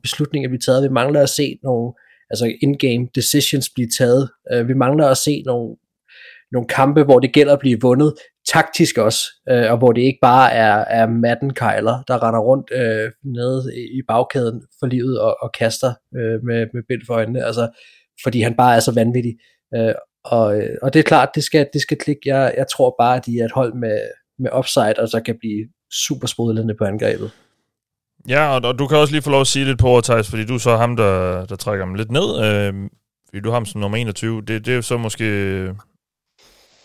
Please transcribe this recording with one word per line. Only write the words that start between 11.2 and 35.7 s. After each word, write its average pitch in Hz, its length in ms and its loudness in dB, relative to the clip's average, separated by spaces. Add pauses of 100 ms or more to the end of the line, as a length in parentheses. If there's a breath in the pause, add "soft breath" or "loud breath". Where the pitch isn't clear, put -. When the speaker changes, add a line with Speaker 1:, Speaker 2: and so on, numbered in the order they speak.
Speaker 1:
der 123 140 -2
render 113 180 0
rundt, 127 320 2
øh, 113 380 -2 (140)
nede 127 520 -6
i, 123 220 -10
i 127 100 -6
bagkæden 120 540 -2 (180)
for 135 60 -2
livet 127 340 -2
og, 107 220 0
og 117 100 -8
kaster, 120 420 -2 (220)
øh, 113 280 -4
med, 117 300 -2
med 120 140 -8
bind 120 180 -6
for 120 80 -4
øjnene, 117 300 -2
altså, 117 240 -2 (540 soft breath)
fordi 117 180 0
han 117 160 0
bare 123 200 6
er 113 40 4
så 120 120 0
vanvittig. 117 420 0 (400 soft breath)
Øh, 113 200 0 (300)
og, 107 340 2
øh, - 240 -4
og 135 100 -2
det 160 60 4
er 151 40 8
klart, 139 320 4
det 151 100 -2
skal, 147 280 2
det 143 80 -4
skal - 160 -4
klikke. - 300 -4
Jeg, 135 300 0
jeg 131 120 -2
tror 127 300 0
bare, 123 180 2
at 123 100 -6
de 117 140 -2
er 113 40 0
et 113 80 -4
hold 123 220 0
med, 113 260 -4 (380)
med 127 200 -4
upside, 113 400 -2
og 113 100 -2
så 113 120 -4
kan 113 200 -6
blive 110 280 -8 (240)
super 127 340 -6
sprudlende 113 520 -2
på 107 60 -2
angrebet. 107 460 -4 (1000)
Speaker 2:
Ja, 139 280 0
og, 120 120 -2
og 123 100 -4
du 143 80 -2
kan 151 120 2
også 147 140 2
lige 151 100 -2
få 147 80 -4
lov 139 100 4
at 135 60 0
sige 135 180 -2
lidt 135 140 -2
på 127 100 2
over, 123 120 6
Thijs, 113 300 0
fordi 110 140 -6
du 123 100 -6
er 120 40 -4
så 117 180 2
ham, 120 200 0
der, 92 500 0
der 98 100 -12
trækker 98 280 -6
dem 92 100 -8
lidt 107 160 -6
ned. 151 340 -2
Øh, 101 300 0 (540)
fordi 101 120 -14
du 107 80 -6
har 117 80 0
ham 113 100 -4
som 104 140 -10
nummer 104 180 -4
enogtyve. 113 420 -6
Det, 110 260 -8
det 123 60 -2
er 127 40 0
jo 120 60 -2
så 123 140 -4
måske 101 800 -4 (1120 soft breath)